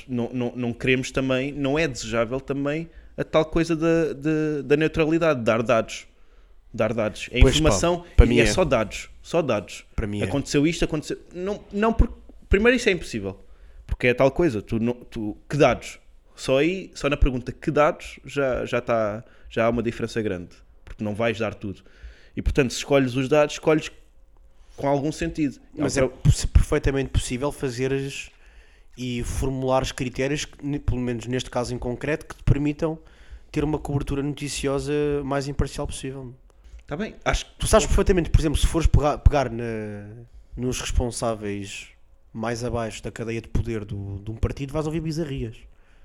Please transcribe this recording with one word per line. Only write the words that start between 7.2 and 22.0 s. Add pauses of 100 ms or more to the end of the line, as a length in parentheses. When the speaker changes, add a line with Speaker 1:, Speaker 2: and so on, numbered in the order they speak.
Speaker 1:
É
Speaker 2:
Pois,
pá,
Speaker 1:
informação (100)
Speaker 2:
para
Speaker 1:
e
Speaker 2:
mim
Speaker 1:
é
Speaker 2:
é.
Speaker 1:
só
dados. (140)
Só
dados.
Speaker 2:
Para
mim
é.
Speaker 1:
Aconteceu
isto,
aconteceu. (160)
Não, (100)
não,
porque, (360)
primeiro,
isso
é
impossível. (460)
Porque
é
tal
coisa.
Tu,
não,
tu, (100)
que
dados? (360)
Só
aí,
só
na
pergunta
que
dados,
já,
já
tá, (240)
já
há
uma
diferença
grande. (340)
Porque
não
vais
dar
tudo. (560)